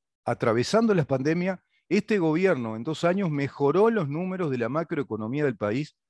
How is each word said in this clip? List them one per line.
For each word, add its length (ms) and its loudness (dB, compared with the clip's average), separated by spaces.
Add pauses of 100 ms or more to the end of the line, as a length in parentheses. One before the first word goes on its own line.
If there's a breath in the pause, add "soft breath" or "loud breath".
(240)
atravesando 680 2
la 120 2
pandemia, 580 -2 (260)
este 300 2
gobierno 560 2
en 80 -8
dos 220 -6
años 260 2
mejoró 600 2
los 180 -2
números 420 -4
de 80 -2
la 100 -2
macroeconomía 760 -4
del 120 0
país 400 -4 (140)